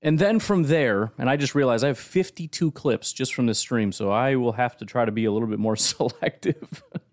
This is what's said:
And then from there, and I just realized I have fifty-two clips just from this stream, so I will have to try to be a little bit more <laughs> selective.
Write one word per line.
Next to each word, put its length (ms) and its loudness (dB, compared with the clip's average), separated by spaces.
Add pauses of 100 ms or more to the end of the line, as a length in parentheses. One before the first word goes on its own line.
And 180 2
then 220 4
from 240 2
there, 540 2
and 100 -2
I 80 2
just 180 -2
realized 300 2
I 40 2
have 100 -2
fifty-two 720 -2
clips 420 -2
just 220 -4
from 100 0
this 140 2
stream, 340 0
so 180 -2
I 260 2
will 160 0
have 260 -2
to 80 -14
try 180 0
to 80 0
be 140 0
a 60 2
little 160 0
bit 100 -2
more 180 0
<laughs> 0 -
selective. 1040 -2 (300)